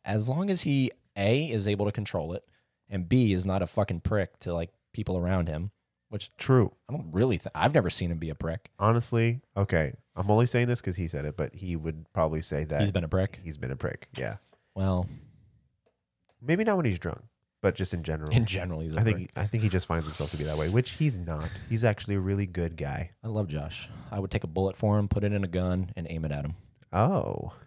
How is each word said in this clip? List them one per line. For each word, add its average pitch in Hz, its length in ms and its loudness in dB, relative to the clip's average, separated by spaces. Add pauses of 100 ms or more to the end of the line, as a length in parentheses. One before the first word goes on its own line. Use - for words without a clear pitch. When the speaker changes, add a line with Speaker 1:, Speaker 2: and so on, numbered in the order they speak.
Speaker 1:
as 107 280 0
long 180 180 0
as 185 140 0
he, 135 300 2 (220)
A, 127 360 2
is 107 180 0
able 104 180 2
to 104 60 -2
control 87 400 -4
it, - 100 -6 (460)
and 92 180 -4
B, 117 280 6
is 90 100 0
not 98 160 0
a 92 60 0
fucking 90 340 -2
prick - 400 -2
to, 87 140 -4
like, 85 160 -4 (240)
people 92 240 -2
around 87 300 2
him, 82 240 -6 (360)
which - 300 -10
Speaker 2:
True. 127 340 4 (160)
Speaker 1:
I - 60 -8
don't 110 180 -8
really 104 260 2
th-, - 160 -8
I've 147 200 2
never 98 160 4
seen 87 200 -2
him 82 80 -2
be 80 120 -6
a 76 40 -6
prick. - 440 -6
Speaker 2:
Honestly, 117 600 2 (160)
okay. 82 360 2 (240)
I'm 95 140 0
only 113 160 6
saying 120 220 2
this 120 120 0
'cause 90 160 -4
he 90 100 -2
said 71 200 -4
it, 73 100 -6
but 78 180 -4
he 90 220 -4
would 78 380 -6
probably 78 260 2
say 78 240 -2
that 76 160 -2
Speaker 1:
He's 101 120 2
been 90 120 0
a 80 40 -6
prick? 95 360 0
Speaker 2:
he's 76 140 -10
been 64 140 -6
a 67 40 -6
prick. - 400 -8
Yeah. 60 200 -6 (380)
Speaker 1:
Well. 95 320 0 (1400)
Speaker 2:
Maybe 170 220 2
not 208 120 4
when 165 100 2
he's 92 120 2
drunk, - 220 -4 (400)
but 95 140 4
just - 200 -2
in 85 80 -4
general. 76 280 -4
Speaker 1:
In 117 160 4
general, 90 340 -4
he's - 160 -4
a 127 40 2
Speaker 2:
I 120 40 6
think, 110 120 4
Speaker 1:
prick. 90 200 -8
Speaker 2:
I 101 100 0
think 110 160 0
he 107 60 4
just 90 180 2
finds 82 200 0
himself 76 240 -6
to 80 80 -8
be 76 60 -2
that 76 120 -2
way, 78 140 0
which 120 220 2
he's 139 260 0
not. 80 300 -6 (200)
He's 113 160 0
actually 101 300 2
a 98 60 2
really 98 260 0
good 85 300 -4
guy. 71 340 -6 (120)
Speaker 1:
I 110 60 -8
love 107 200 -2
Josh. 73 400 -6 (220)
I 101 80 -6
would 95 120 -4
take - 140 0
a 82 40 -6
bullet 95 280 2
for 104 220 4
him, 104 80 2
put 98 160 2
it 104 100 2
in 98 120 0
a 92 40 -2
gun, 90 480 0
and 85 140 -6
aim 80 140 -4
it 73 80 -2
at 71 120 -4
him. 78 100 -4 (380)
Speaker 2:
Oh. 98 600 0 (140)